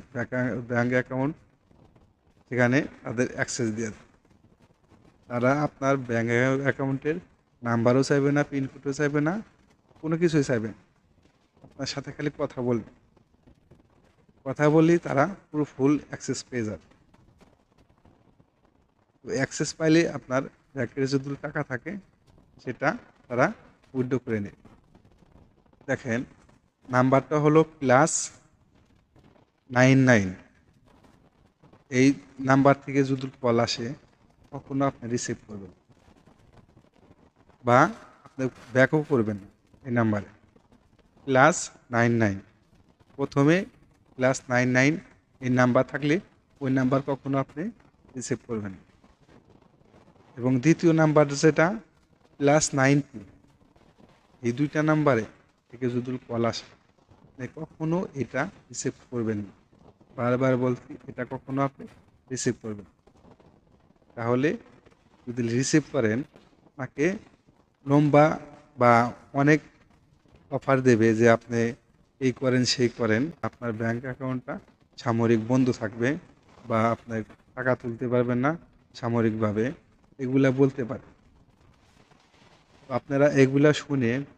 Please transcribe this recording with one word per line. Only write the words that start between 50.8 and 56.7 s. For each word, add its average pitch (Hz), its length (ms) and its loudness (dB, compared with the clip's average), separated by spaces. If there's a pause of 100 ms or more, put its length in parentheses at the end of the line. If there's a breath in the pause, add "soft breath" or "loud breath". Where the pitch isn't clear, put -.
নাম্বার 151 240 4 (180)
যেটা 160 240 4 (720)
প্লাস 143 240 4 (160)
নাইন 135 180 4 (120)
টু, 110 100 -18 (1300)
এই 120 140 0
দুইটা 147 200 -2 (100)
নাম্বারে 143 360 2 (440)
থেকে 123 160 -8 (100)
যদি 123 140 -4 (180)
কল 117 240 -4
আসে, - 160 -12 (580)